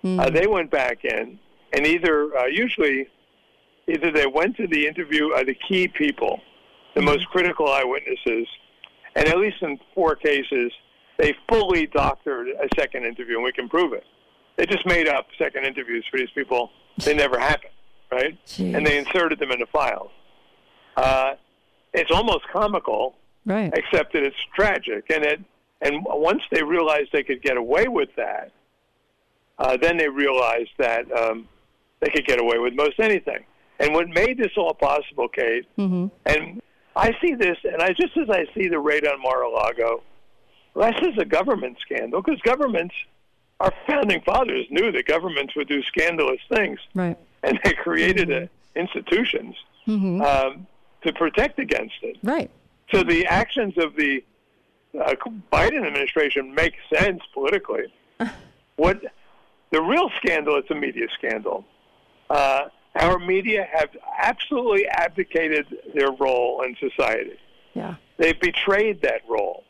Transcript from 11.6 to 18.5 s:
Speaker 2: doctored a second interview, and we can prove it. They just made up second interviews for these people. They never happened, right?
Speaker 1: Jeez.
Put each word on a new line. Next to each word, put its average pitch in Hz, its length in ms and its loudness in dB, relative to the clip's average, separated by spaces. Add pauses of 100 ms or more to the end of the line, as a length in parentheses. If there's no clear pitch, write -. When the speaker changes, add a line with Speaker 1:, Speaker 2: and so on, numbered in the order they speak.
Speaker 2:
doctored 139 600 -2
a 135 200 -4 (120)
second 135 240 -4
interview, 117 320 -6
and 120 80 -2
we 127 80 -2
can 123 160 -6
prove 160 240 2
it. 101 120 -8 (520)
They 175 80 2
just 185 220 -2
made 170 200 2
up 139 200 0 (100)
second 139 300 -4
interviews 117 440 -6
for 135 80 -6
these 127 120 -4
people. 123 400 -2 (340)
They 147 100 4
never 135 240 2
happened, 143 360 0 (360)
right? 139 360 -2
Speaker 1:
Jeez. 185 280 -4